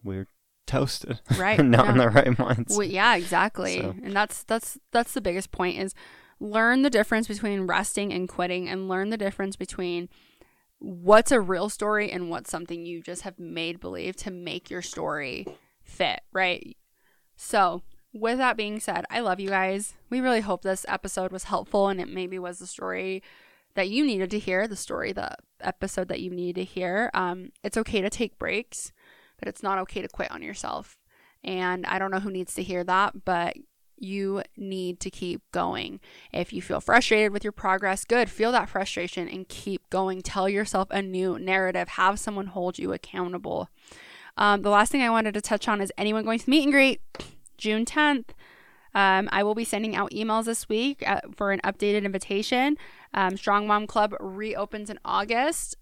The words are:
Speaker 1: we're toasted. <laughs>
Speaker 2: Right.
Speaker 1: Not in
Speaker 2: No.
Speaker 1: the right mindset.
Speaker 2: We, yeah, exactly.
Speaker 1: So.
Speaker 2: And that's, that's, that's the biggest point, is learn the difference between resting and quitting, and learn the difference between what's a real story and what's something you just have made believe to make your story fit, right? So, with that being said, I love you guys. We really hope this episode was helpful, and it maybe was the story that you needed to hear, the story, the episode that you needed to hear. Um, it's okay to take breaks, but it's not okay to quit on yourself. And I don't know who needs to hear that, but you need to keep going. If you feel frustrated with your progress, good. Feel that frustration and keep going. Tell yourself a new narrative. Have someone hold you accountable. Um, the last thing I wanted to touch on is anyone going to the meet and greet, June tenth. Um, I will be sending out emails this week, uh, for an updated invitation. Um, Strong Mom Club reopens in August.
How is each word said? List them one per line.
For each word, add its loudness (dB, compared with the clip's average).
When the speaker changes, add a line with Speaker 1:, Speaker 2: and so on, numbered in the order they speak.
Speaker 1:
we're -6
toasted. -2
<laughs> 4
Speaker 2:
Right. 2
Speaker 1:
Not 8
in 8
Speaker 2:
No. 10
Speaker 1:
the 8
right 8
mindset. 2
Speaker 2:
We, 2
yeah, 6
exactly. 0
Speaker 1:
So. -4
Speaker 2:
And -4
that's, 0
that's, -4
that's 2
the -2
biggest -2
point, -2
is -4
learn 4
the 6
difference 2
between -2
resting 0
and -2
quitting, -4
and -6
learn -2
the -2
difference -4
between -6
what's 6
a 6
real 0
story 0
and -6
what's -8
something -8
you -10
just -12
have -12
made -8
believe -8
to -10
make -10
your -8
story -6
fit, -4
right? -2
So, 2
with 0
that 2
being -4
said, -4
I -2
love 0
you -4
guys. 0
We -2
really 4
hope -2
this -2
episode -4
was -10
helpful, 2
and 0
it -6
maybe -6
was -10
the -16
story -6
that 0
you 2
needed 0
to -2
hear, 0
the -8
story, -6
the -6
episode -4
that -4
you -6
needed -4
to -2
hear. -2
Um, -2
it's -4
okay 0
to 0
take -4
breaks, -6
but -10
it's -12
not -2
okay -6
to -8
quit -6
on -12
yourself. -10
And -2
I -2
don't -2
know 0
who -6
needs -6
to -4
hear -4
that, 2
but 0
you -4
need -6
to -8
keep -6
going. -4
If -4
you -6
feel -4
frustrated 4
with -4
your -4
progress, 0
good. 2
Feel 0
that 2
frustration -4
and -10
keep -8
going. 0
Tell 0
yourself 0
a -2
new -2
narrative. 0
Have 2
someone -6
hold -4
you -2
accountable. -6
Um, 6
the 4
last 6
thing 2
I 4
wanted 2
to -2
touch 0
on 2
is -4
anyone 0
going 0
to -8
the 2
meet 6
and 4
greet, 6
June 0
tenth. 2
Um, 4
I 2
will 2
be -2
sending -2
out -2
emails 0
this -4
week, 0
uh, 0
for 0
an 0
updated 0
invitation. 0
Um, 2
Strong 2
Mom 2
Club 2
reopens -6
in -12
August. 0